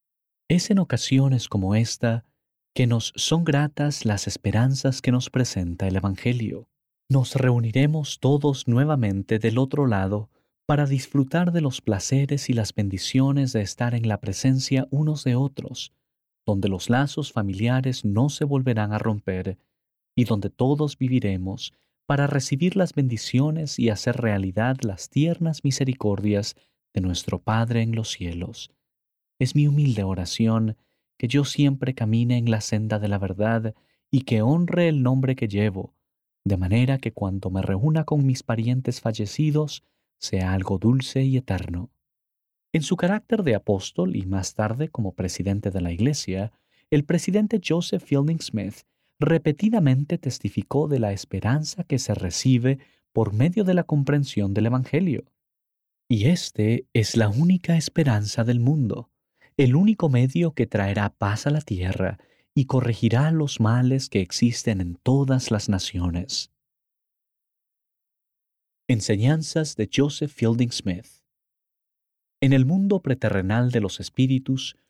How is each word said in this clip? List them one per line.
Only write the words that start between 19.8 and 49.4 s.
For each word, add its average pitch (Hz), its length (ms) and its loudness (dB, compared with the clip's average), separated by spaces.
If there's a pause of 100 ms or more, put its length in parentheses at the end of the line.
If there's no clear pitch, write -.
y 123 80 4
donde 104 260 0
todos 147 480 0
viviremos 104 760 -2 (320)
para 143 200 2
recibir 143 520 0
las 180 160 0
bendiciones 143 840 -2
y 117 100 2
hacer 113 260 -2
realidad 107 640 0
las 104 280 -6
tiernas 160 560 -2
misericordias 104 880 -2 (380)
de 101 60 -2
nuestro 92 420 -4
Padre 117 420 0
en 113 120 -2
los 110 140 -4
cielos. 85 600 -8 (720)
Es 131 160 0
mi 147 100 4
humilde 143 380 2
oración 110 720 0 (420)
que 123 120 -4
yo 143 160 2
siempre 139 480 0
camine 120 440 0
en 117 140 2
la 110 80 2
senda 107 400 -2
de 104 80 -2
la 101 100 0
verdad 107 560 -2 (380)
y 131 120 2
que 110 180 0
honre 170 480 2
el 147 120 2
nombre 131 360 2
que 117 100 -2
llevo, 101 480 -2 (480)
de 98 140 0
manera 120 400 2
que 117 160 -6
cuando 95 360 -4
me 92 120 -2
reúna 120 420 0
con 151 220 0
mis 127 180 0
parientes 123 560 -2
fallecidos 147 840 -2 (340)
sea 92 320 -2
algo 92 280 -2
dulce 131 440 2
y 131 140 2
eterno. 90 560 -6 (800)
En 160 80 2
su 170 160 -2
carácter 208 460 0
de 127 120 2
apóstol 110 640 -2
y 95 80 -4
más 92 280 -4
tarde 117 360 -2
como 98 240 -4
presidente 98 580 -4
de 92 80 -4
la 87 140 -2
Iglesia, 104 580 -2 (380)
el 147 160 2
presidente 196 600 0
Joseph 175 380 -2
Fielding 151 380 0
Smith 101 400 -8 (360)
repetidamente 156 1000 2